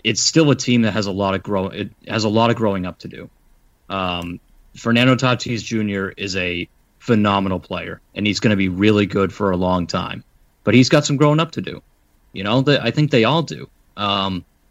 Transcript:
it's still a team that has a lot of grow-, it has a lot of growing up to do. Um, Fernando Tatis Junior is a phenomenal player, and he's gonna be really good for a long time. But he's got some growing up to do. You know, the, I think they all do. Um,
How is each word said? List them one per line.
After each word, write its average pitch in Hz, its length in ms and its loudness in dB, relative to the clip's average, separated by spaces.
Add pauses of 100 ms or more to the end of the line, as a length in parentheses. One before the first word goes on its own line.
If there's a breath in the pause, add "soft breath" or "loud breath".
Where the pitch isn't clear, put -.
it's 113 180 -2
still 156 300 4
a 131 40 4
team 123 280 2
that 107 80 0
has 101 160 -2
a 101 40 -4
lot 95 220 0
of 95 80 -2
grow-, 95 280 -4
it 104 220 -8 (160)
has 107 160 -2
a 107 60 0
lot 113 220 4
of 117 40 2
growing 98 300 -2
up 90 140 -10
to - 80 -16
do. - 220 -16 (600)
Um, 90 500 -6 (360)
Fernando 123 400 2
Tatis 123 480 -2
Junior 101 520 -4
is 95 200 -8
a 87 340 -4 (300)
phenomenal 101 600 2
player, 87 420 -10 (120)
and 101 120 -4
he's 101 140 0
gonna 107 160 2
be 95 140 0
really 101 380 4
good 95 260 -2
for 101 160 -2
a 90 80 0
long 90 300 0
time. - 360 -8 (400)
But 107 120 2
he's 127 140 6
got 147 160 4
some 143 120 0
growing 151 220 4
up 165 140 -2
to - 80 -8
do. - 200 -12 (520)
You 95 100 -8
know, 117 180 2
the, 139 200 2
I 117 100 -2
think 151 180 0
they 117 140 4
all 143 180 2
do. - 260 -10 (300)
Um, 98 480 -2 (240)